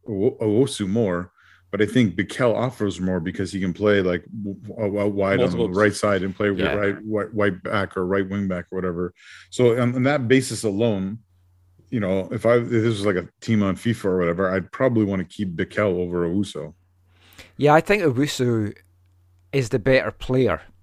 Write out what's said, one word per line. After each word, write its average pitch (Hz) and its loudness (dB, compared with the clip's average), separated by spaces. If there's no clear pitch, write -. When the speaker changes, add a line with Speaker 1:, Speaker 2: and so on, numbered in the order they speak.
Speaker 1:
Owo-, 107 -2
Owosu 107 2
more, 92 -2
but 101 0
I 107 4
think 107 2
Bikel 107 0
offers 104 -2
more 92 -2
because 90 -6
he 95 -6
can 90 -2
play, 104 4
like, 90 0
w-, 101 -8
w-, 104 -4
w-, 104 -2
wide 98 2
Speaker 2:
Multiple 92 2
Speaker 1:
on 92 -4
the 92 0
right 104 4
side 101 0
and 95 -4
play 104 0
Speaker 3:
Yeah. 90 0
Speaker 1:
right, 101 -2
right, 104 -2
right 101 0
back 101 -2
or 92 -2
right 98 0
wing 98 -4
back 90 -4
or 95 -8
whatever. 87 -4
So 123 4
on, 123 0
on 127 0
that 135 2
basis 123 2
alone, 104 0
you 123 -2
know, 95 -2
if 110 -2
I, 120 6
if 120 -2
this 113 2
was 104 -2
like 101 2
a 87 -4
team 110 2
on 95 0
fifa 107 -2
or 92 0
whatever, 90 0
I'd 92 -4
probably 120 2
wanna 95 -2
keep 92 -8
Bikel 92 -2
over 87 -2
Owusu. 85 -4
Speaker 3:
Yeah, 147 6
I 160 6
think 202 0
Owusu 123 0
is 135 0
the 127 0
better 113 2
player 127 0